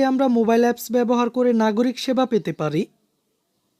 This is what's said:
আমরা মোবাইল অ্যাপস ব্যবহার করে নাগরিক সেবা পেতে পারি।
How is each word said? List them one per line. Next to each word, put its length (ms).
আমরা 240
মোবাইল 360
অ্যাপস 280
ব্যবহার 380
করে 220
নাগরিক 460
সেবা 280
পেতে 260
পারি। 300